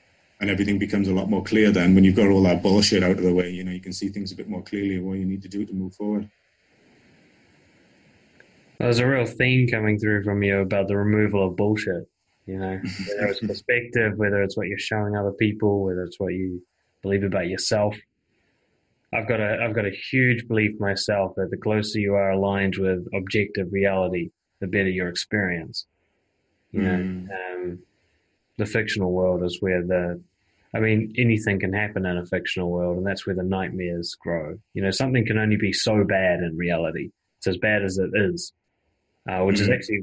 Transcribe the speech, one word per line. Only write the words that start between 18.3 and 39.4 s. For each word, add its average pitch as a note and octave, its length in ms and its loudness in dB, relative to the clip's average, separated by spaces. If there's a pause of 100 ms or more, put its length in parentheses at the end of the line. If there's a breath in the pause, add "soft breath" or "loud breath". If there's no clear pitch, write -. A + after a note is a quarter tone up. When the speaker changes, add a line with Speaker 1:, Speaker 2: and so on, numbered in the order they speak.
Speaker 2:
I've A2+ 140 -4
got A2+ 120 0
a, G#2+ 240 -2
I've A2+ 100 -2
got G#2 120 0
a G2 40 -2 (220)
huge B2+ 360 2
belief G#2+ 320 0
myself G2 580 -2
that F#2+ 120 -4
the G2 80 -6
closer G#2+ 420 -2
you G2+ 160 0
are G2 160 2
aligned G2 440 0
with F#2 400 -2
objective G2 560 -2
reality, F#2 580 0 (300)
the G2 80 -6
better G2 220 0
your F2+ 200 -2
experience. F2 760 -4 (880)
You G#2 80 -2
know, F#2 160 2
Speaker 1:
Mm. F#2 320 -6 (260 loud breath)
Speaker 2:
um, F2+ 240 -8 (800)
the G#2 80 0
fictional G#2 480 -2
world F#2 300 2
is F2+ 180 -4
where F#2 200 0
the, F2 400 -2 (520)
I A2+ 80 -2
mean, A2 360 2
anything A2 420 2
can F#2 140 -2
happen G#2 320 -2
in F2+ 120 0
a F2 80 -4
fictional F2+ 440 -4
world, F2 280 -2
and F#2 100 -2
that's G2 180 -4
where G2 100 -2
the F#2 80 -4
nightmares F2+ 760 -4
grow. E2 380 -6 (160)
You - 100 -4
know, F#2+ 80 2
something B2+ 340 2
can A2 120 0
only G#2+ 180 4
be G2+ 160 0
so G#2+ 320 2
bad F#2 380 2
in D#2+ 160 -4
reality. E2 540 -2 (260)
It's - 100 -4
as F2+ 100 -2
bad G#2 260 0
as F#2 160 -2
it F#2 140 0
is, F#2 380 0 (800)
uh, F#2 140 0